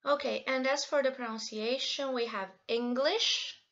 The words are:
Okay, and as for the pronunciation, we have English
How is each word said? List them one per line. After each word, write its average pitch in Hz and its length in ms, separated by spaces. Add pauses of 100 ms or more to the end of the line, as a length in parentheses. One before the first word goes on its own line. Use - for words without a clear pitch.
Okay, 277 420
and 262 200
as 285 180
for 294 180
the 262 80
pronunciation, 247 1000
we 233 140
have 196 220 (180)
English 247 920 (120)